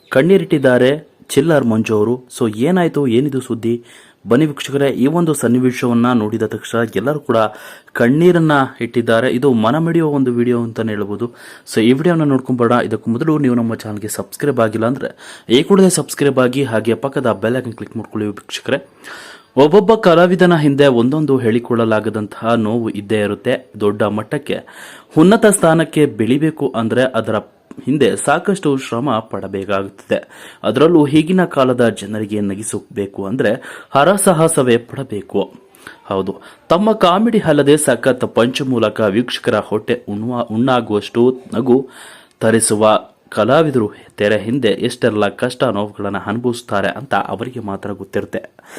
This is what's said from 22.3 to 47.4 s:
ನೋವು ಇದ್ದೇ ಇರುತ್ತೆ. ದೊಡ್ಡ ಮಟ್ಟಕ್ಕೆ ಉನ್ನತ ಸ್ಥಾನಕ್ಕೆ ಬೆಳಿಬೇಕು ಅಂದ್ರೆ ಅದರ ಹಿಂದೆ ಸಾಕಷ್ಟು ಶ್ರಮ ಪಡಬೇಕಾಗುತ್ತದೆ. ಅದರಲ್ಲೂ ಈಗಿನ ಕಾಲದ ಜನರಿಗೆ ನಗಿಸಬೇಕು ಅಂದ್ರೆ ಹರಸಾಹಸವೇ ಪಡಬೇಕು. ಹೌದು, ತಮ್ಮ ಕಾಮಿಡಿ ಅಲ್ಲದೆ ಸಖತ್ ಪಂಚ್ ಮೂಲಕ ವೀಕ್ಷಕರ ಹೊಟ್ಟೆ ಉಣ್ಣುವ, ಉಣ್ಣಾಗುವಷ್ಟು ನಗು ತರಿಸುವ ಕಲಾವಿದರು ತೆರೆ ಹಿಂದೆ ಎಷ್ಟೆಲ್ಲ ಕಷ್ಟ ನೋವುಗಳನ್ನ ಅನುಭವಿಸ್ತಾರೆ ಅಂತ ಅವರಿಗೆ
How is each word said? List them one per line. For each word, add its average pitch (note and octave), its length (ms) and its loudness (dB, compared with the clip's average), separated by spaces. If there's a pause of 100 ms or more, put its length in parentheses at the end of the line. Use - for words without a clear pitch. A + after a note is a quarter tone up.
ನೋವು A2+ 360 -2
ಇದ್ದೇ G#2 300 -4
ಇರುತ್ತೆ. G#2 600 -4
ದೊಡ್ಡ G#2 240 0
ಮಟ್ಟಕ್ಕೆ G#2+ 540 -4 (600)
ಉನ್ನತ G#3 280 6
ಸ್ಥಾನಕ್ಕೆ D#3+ 600 2
ಬೆಳಿಬೇಕು C3+ 680 -2
ಅಂದ್ರೆ A2+ 280 0
ಅದರ A2 320 -2 (500)
ಹಿಂದೆ B2+ 300 2
ಸಾಕಷ್ಟು D#3+ 600 -2
ಶ್ರಮ B2 420 -4
ಪಡಬೇಕಾಗುತ್ತದೆ. G2 1120 -6 (340)
ಅದರಲ್ಲೂ D3 440 4
ಈಗಿನ D#3+ 380 2
ಕಾಲದ B2+ 440 0
ಜನರಿಗೆ G#2+ 520 -6
ನಗಿಸಬೇಕು G2 840 -8
ಅಂದ್ರೆ G#2 360 -2 (300)
ಹರಸಾಹಸವೇ D#3 840 2
ಪಡಬೇಕು. A2 760 -8 (520)
ಹೌದು, F#2+ 360 -4 (280)
ತಮ್ಮ G3+ 220 4
ಕಾಮಿಡಿ G#3+ 480 2
ಅಲ್ಲದೆ D3 380 4
ಸಖತ್ B2 580 0
ಪಂಚ್ A#2+ 260 2
ಮೂಲಕ B2+ 380 -2
ವೀಕ್ಷಕರ A2 600 0
ಹೊಟ್ಟೆ A2 500 -4
ಉಣ್ಣುವ, A2+ 300 -6
ಉಣ್ಣಾಗುವಷ್ಟು A#2+ 1000 0 (120)
ನಗು B2+ 360 2 (500)
ತರಿಸುವ A2 600 2 (300)
ಕಲಾವಿದರು C3+ 600 0 (260)
ತೆರೆ G#2 200 2
ಹಿಂದೆ A#2 300 -2
ಎಷ್ಟೆಲ್ಲ G#2+ 600 -2
ಕಷ್ಟ B2 360 -4
ನೋವುಗಳನ್ನ G2+ 640 -4
ಅನುಭವಿಸ್ತಾರೆ A2+ 600 -4
ಅಂತ - 260 -8
ಅವರಿಗೆ G2+ 460 -6